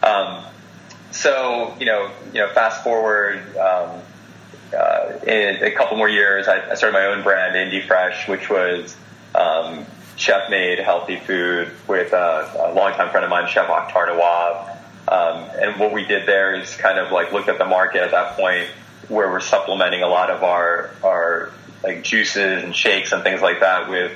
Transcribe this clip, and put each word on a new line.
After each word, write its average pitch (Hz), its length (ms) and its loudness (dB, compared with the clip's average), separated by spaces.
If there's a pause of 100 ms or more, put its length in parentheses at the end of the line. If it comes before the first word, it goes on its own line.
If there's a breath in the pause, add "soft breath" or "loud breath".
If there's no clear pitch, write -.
Um, 95 400 0 (680)
so, 123 680 0
you 131 60 -4
know, 104 260 0 (220)
you 117 80 -2
know, 101 80 0
fast 113 340 0
forward, 107 560 0 (180)
um, 90 440 0 (760)
uh, - 360 0 (120)
in 101 380 0
a 107 80 2
couple 110 260 0
more 110 120 4
years, 98 380 2
I, 98 240 2
I 98 40 0
started 107 180 0
my 98 120 4
own 101 180 -2
brand, 92 320 2
Indie 95 300 -2
Fresh, 92 420 2
which 95 220 -4
was, 90 460 0 (380)
um, 82 520 0 (320)
chef-made 95 600 0
healthy 90 380 0
food 87 540 -2 (160)
with 92 240 0
a, 85 600 0
a - 20 -6
longtime 95 380 0
friend 98 120 2
of 90 60 -2
mine, 87 180 0
Chef 92 200 0
Akhtar 85 400 0
Nawab. 85 680 0 (300)
Um, 85 420 0 (120)
and 104 180 -2
what 107 140 2
we 101 120 -4
did 98 220 -2
there 98 280 4
is 92 200 -10
kind - 240 2
of, 90 120 -4
like, 87 200 0
looked 101 180 -2
at 92 100 0
the 90 60 2
market 92 360 2
at - 100 0
that 90 240 0
point 92 320 0 (420)
where 104 200 0
we're 92 100 -2
supplementing 95 600 0
a 90 60 2
lot 90 240 2
of 90 120 -2
our, 87 480 0 (120)
our, 85 480 0 (320)
like, 85 200 -6
juices 98 600 0
and 87 120 -8
shakes 98 360 0
and 92 120 -2
things 95 180 0
like 92 180 2
that 92 300 2
with 90 260 -2